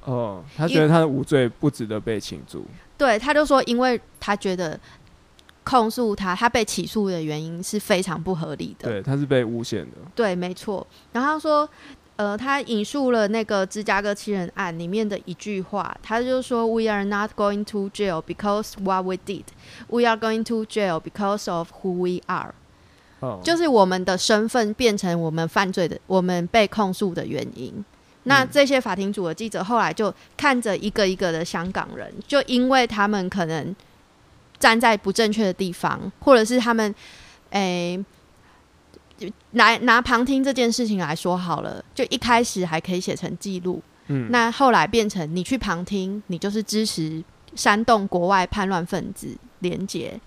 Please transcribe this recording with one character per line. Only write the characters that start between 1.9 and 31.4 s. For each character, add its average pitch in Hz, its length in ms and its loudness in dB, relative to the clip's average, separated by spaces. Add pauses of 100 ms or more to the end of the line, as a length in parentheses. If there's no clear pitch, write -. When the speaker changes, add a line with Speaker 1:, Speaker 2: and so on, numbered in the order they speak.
Speaker 1:
被 110 180 -4
庆 82 300 -10
祝。 - 100 -12
Speaker 2:
因-， 50 80 -12 (320)
对， 254 180 4
他 247 160 0
就 294 140 4
说 269 160 4
因 240 160 0
为 247 220 2 (180)
他 208 160 -2
觉 196 220 -4
得 170 200 -4 (880)
控 233 260 4
诉 226 280 0
他， 185 180 -2
他 233 140 2
被 240 160 2
起 - 200 -4
诉 202 240 -2
的 175 140 -2
原 151 180 -4
因 165 220 -10
是 208 160 -4
非 185 240 2
常 170 180 -6
不 180 140 -2
合 156 220 -6
理 - 240 -10
的。 - 80 -6
Speaker 1:
对， 104 120 -4
他 135 160 -2
是 143 80 0
被 131 200 2
诬 117 180 -4
陷 107 200 -4
的。 62 160 -16 (140)
Speaker 2:
对， 208 220 0
没 180 180 -4
错。 190 320 -8 (280)
然 233 100 -2
后 294 120 0
他 311 40 -6
说， 302 300 0 (480)
呃， 208 200 -2
他 269 260 -2
引 208 220 -2
述 262 280 0
了 220 160 4
那 220 160 0
个 202 200 0
芝 208 200 -8
加 202 180 0
哥 202 100 -2
七 208 200 -6
人 185 240 -4
案 180 200 -6
里 170 120 -8
面 214 200 -2
的 202 160 -4
一 180 100 -10
句 196 280 -8
话， - 400 -6
他 226 180 -2
就 254 220 -2
说： 233 240 -2
“We 226 240 2
are 202 140 -2
not 208 320 -2
going 202 300 0
to 196 240 -4
jail 185 340 -2
because 202 480 -4 (100)
what 190 220 0
we 185 200 -4
did. 190 200 -8 (420)
We 240 160 2
are 226 140 4
going 220 260 -2
to 220 220 -2
jail 196 360 0
because 202 480 -4
of 170 220 -4 (100)
who 190 120 -4
we 180 340 -2
are。” - 260 -6 (680)
Speaker 1:
哦。 120 240 -6
Speaker 2:
就 339 120 2
是 339 120 2
我 220 180 6
们 185 180 0
的 185 140 0
身 220 300 2
份 214 260 0
变 220 240 2
成 170 240 0
我 160 80 -2
们 165 160 -2
犯 190 260 0
罪 185 140 0
的， - 100 -4 (120)
我 185 120 4
们 180 280 0
被 220 180 4
控 190 260 -2
诉 180 220 -2
的 143 100 -6
原 - 300 -6
因。 - 300 -12 (400)
那 269 200 4
这 285 200 4
些 262 160 2
法 208 140 -4
庭 196 180 -4
组 202 140 -4
的 160 80 -4
记 226 140 -8
者 185 160 -6
后 226 160 0
来 170 120 0
就 202 220 -2 (220)
看 262 260 2
着 202 140 -2
一 208 140 -4
个 202 180 2
一 185 80 0
个 180 160 0
的 165 120 -2